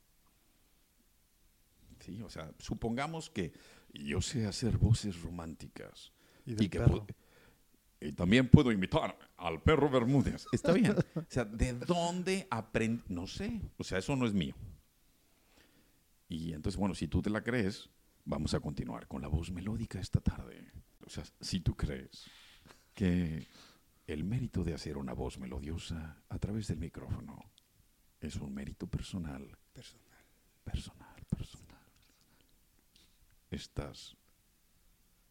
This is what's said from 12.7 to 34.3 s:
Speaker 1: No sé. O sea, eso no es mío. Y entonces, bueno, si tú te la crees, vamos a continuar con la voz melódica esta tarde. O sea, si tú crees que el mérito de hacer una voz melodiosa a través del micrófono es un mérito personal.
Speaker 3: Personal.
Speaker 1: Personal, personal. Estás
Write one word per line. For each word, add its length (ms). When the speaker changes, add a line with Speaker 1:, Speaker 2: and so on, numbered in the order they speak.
Speaker 1:
No 200
sé. 340
O 60
sea, 140
eso 180
no 120
es 60
mío. 220
Y 240
entonces, 240
bueno, 160
si 140
tú 140
te 80
la 140
crees, 460
vamos 280
a 60
continuar 480
con 140
la 60
voz 240
melódica 480
esta 220
tarde. 500
O 40
sea, 140
si 200
tú 140
crees 500
que 540
el 180
mérito 400
de 100
hacer 240
una 160
voz 260
melodiosa 880
a 80
través 300
del 100
micrófono 760
es 160
un 180
mérito 340
personal. 720
Speaker 3:
Personal. 320
Speaker 1:
Personal, 640
personal. 360
Estás 640